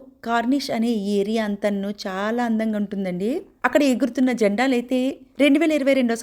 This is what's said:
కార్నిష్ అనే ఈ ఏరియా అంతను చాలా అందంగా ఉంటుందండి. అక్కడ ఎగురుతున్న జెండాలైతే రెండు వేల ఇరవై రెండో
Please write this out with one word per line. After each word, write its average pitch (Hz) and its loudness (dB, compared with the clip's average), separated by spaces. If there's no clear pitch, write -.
కార్నిష్ 233 0
అనే 226 0
ఈ 202 -2
ఏరియా 220 0
అంతను 202 -2
చాలా 208 -4
అందంగా 220 0
ఉంటుందండి. 196 -4
అక్కడ - 2
ఎగురుతున్న 254 0
జెండాలైతే 240 0
రెండు 294 6
వేల 320 2
ఇరవై 269 2
రెండో 233 0